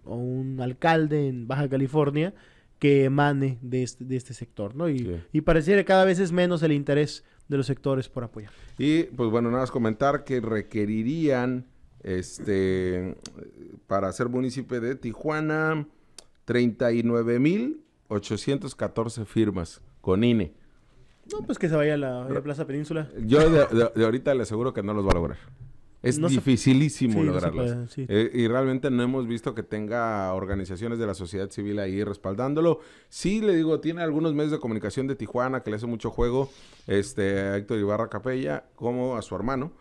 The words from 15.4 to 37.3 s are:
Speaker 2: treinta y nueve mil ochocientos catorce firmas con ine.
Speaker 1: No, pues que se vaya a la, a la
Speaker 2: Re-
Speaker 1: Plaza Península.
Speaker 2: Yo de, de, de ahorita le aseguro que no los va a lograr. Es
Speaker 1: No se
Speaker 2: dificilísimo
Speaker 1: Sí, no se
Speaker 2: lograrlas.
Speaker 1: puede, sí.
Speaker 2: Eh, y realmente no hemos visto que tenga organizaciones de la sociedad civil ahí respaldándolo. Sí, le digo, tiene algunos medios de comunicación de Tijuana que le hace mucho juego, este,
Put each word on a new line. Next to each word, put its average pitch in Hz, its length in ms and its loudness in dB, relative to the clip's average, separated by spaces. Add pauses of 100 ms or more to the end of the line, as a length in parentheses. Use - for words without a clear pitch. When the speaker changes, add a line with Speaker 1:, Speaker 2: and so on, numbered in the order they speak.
Speaker 2:
treinta 120 460 2
y 117 120 2
nueve 117 360 2
mil 214 420 2 (280)
ochocientos 113 680 -4
catorce 113 500 -4
firmas 101 560 0 (200)
con 98 220 2
ine. 113 300 2 (800)
Speaker 1:
No, 415 140 -6
pues 262 120 -4
que 185 120 -2
se 156 60 0
vaya 151 200 2
a - 20 -2
la, 127 240 -4
a 127 80 -10
la 135 60 -2
Speaker 2:
Re- - 60 -4
Speaker 1:
Plaza 143 260 -6
Península. 151 420 -6 (160)
Speaker 2:
Yo 151 240 8
de, 147 160 8 (100)
de, 117 200 6
de 113 100 4
ahorita 131 300 2
le 120 80 0
aseguro 113 300 -2
que 104 100 -4
no 104 100 -2
los 101 120 0
va 95 60 4
a 90 40 6
lograr. 82 220 -2 (640)
Es 127 160 2
Speaker 1:
No 165 100 2
se 170 60 4
Speaker 2:
dificilísimo 135 800 4
Speaker 1:
Sí, 104 60 2
no - 60 2
se 95 60 2 (160)
Speaker 2:
lograrlas. 120 260 -2
Speaker 1:
puede, 120 160 -6
sí. 131 180 -8
Speaker 2:
Eh, 110 260 2
y 120 140 2
realmente 131 440 0
no 120 120 2
hemos 127 240 -2
visto 117 280 -4
que 107 80 -6
tenga 107 720 -4
organizaciones 98 640 -6
de 113 80 -2
la 95 80 -4
sociedad 92 340 -6
civil 104 300 -6
ahí 98 240 -2
respaldándolo. 131 760 0 (300)
Sí, 208 320 -2
le 202 140 2
digo, 160 260 2
tiene 165 220 -4
algunos 156 320 0
medios 147 160 0
de 151 80 -2
comunicación 110 480 -4
de 139 80 -4
Tijuana 123 480 -4
que 110 80 -6
le 107 60 -4
hace 117 100 -8
mucho 117 240 -6
juego, 123 380 0 (360)
este, 98 540 0